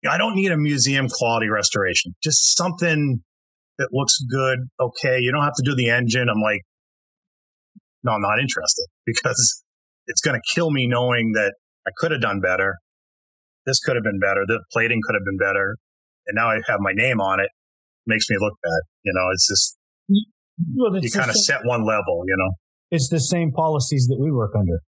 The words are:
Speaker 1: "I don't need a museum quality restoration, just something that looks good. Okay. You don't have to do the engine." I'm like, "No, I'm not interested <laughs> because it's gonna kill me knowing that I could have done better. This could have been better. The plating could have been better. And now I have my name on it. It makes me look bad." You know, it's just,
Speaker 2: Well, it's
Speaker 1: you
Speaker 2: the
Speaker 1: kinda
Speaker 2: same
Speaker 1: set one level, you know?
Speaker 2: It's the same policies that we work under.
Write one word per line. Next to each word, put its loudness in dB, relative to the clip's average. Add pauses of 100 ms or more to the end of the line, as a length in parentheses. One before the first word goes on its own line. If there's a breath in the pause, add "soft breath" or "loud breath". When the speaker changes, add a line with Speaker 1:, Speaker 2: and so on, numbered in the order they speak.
Speaker 1:
"I 0
don't 0
need 2
a 0
museum 2
quality 0
restoration, 0
just 2
something 0 (560)
that -4
looks 0 (120)
good. 0 (100)
Okay. 0
You 2
don't 2
have 0
to -2
do 2
the 2
engine." 2
I'm 0
like, 0 (1400)
"No, 2
I'm -2
not 2
interested -2 (100)
<laughs> -12
because 0 (420)
it's -2
gonna -2 (120)
kill 0
me 0
knowing 0
that 0 (320)
I -4
could 0
have -4
done -2
better. 0 (880)
This 0
could -2
have -2
been -2
better. 0
The -2 (120)
plating 0
could -2
have -2
been -4
better. 0 (500)
And -8
now 0
I 2 (100)
have 0
my 0
name 2
on 0
it. 2
It -16
makes 0
me 2
look 0
bad." 0 (240)
You -2
know, 0
it's 0
just, 0 (960)
Speaker 2:
Well, 2
it's -2
Speaker 1:
you 0
Speaker 2:
the 0
Speaker 1:
kinda 0
Speaker 2:
same 2
Speaker 1:
set -8
one 0
level, 0
you 0
know? 0 (400)
Speaker 2:
It's 2
the 2
same 0
policies 0
that 0
we 0
work -2
under. 0